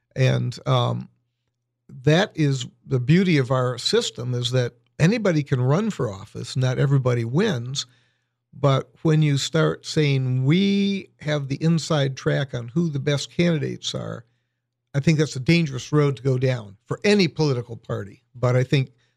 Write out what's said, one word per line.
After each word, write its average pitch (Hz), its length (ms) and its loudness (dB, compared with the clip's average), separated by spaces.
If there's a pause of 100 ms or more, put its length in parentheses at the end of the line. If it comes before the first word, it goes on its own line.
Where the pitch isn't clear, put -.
(160)
And, 127 500 0
um, 123 440 -2 (800)
that 151 460 0
is 135 320 0 (180)
the 131 160 -2
beauty 165 360 4
of 127 140 0
our 127 260 0
system, 127 560 -2
is 123 180 -2
that 123 240 0 (220)
anybody 180 460 2
can 135 160 -2
run 151 300 2
for 131 200 -4
office. 101 460 -12
Not 127 240 0
everybody 127 460 2
wins. 135 600 -2 (680)
But 139 360 0 (120)
when 156 200 4
you 147 160 2
start 156 480 -2
saying, 131 600 0
"We 196 640 2 (100)
have 143 300 -4
the 139 120 -6
inside 151 540 0
track 147 380 -2
on 120 160 -8
who 165 200 -2
the 139 100 -4
best 139 300 -2
candidates 143 640 -2
are," 117 300 -8 (720)
I 139 80 -2
think 160 160 2
that's 151 180 0
a 135 60 -8
dangerous 151 500 0
road 143 240 2
to 120 80 -16
go 131 140 2
down 123 480 -2
for - 180 -8
any 208 240 4
political 127 480 -2
party. 107 480 -10 (100)
But 123 220 0
I 127 80 4
think 131 300 -2 (240)